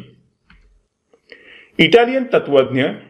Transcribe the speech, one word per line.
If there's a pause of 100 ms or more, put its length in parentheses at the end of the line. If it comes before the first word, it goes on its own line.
(1800)
इटालियन (100)
तत्वज्ञ (240)